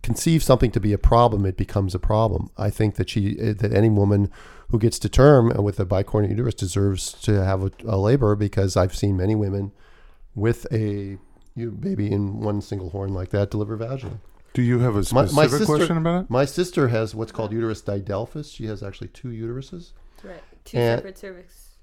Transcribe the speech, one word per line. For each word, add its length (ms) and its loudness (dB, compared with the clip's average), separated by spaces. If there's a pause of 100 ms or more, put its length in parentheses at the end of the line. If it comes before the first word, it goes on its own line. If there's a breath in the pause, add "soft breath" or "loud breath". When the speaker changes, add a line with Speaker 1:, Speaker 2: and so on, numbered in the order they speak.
Speaker 1:
conceive 420 0
something 280 4
to 80 -2
be 140 0
a 40 0
problem, 480 4
it 120 -2
becomes 360 -2
a 60 -4
problem. 580 0
I 120 -2
think 260 0
that 140 -4
she, 300 -2
eh, 140 -2
that 200 -2
any 160 4
woman 420 2 (380 loud breath)
who 100 0
gets 200 2
to 100 -4
term 400 8 (140)
with 160 -2
a 60 -2
bicornuate 440 0
uterus 260 -2
deserves 560 -2 (100)
to 220 2
have 200 0
a, 80 -4 (140)
a 120 -2
labor, 380 4
because 400 -2
I've 200 2
seen 220 0
many 180 0
women 380 -4 (600 soft breath)
with 380 -2
a 460 -4 (380)
u-, 160 -8
baby 400 -4
in 280 -2
one 220 -2
single 280 -8
horn 240 -6
like 160 -6
that 220 0
deliver 260 -4
vaginally. 420 -10 (340)
Speaker 2:
Do 80 0
you 180 2
have 160 2
a 20 4 (160)
Speaker 1:
My, 120 4
Speaker 2:
specific 100 -2
Speaker 1:
my 120 6
sister, 180 2
Speaker 2:
question 320 2
about 280 0
it? 40 -16
Speaker 1:
my 160 2
sister 440 0
has 260 -2
what's 160 -8
called 220 -6
uterus 280 -4
didelphys. 720 -8
She 120 -12
has 180 -10
actually 260 -12
two 200 -16
uteruses. 640 -12 (320)
Speaker 3:
Right. 180 -20 (240)
Two 120 -6
Speaker 1:
And 220 2
Speaker 3:
separate 180 -14
cervix. 520 -20 (140)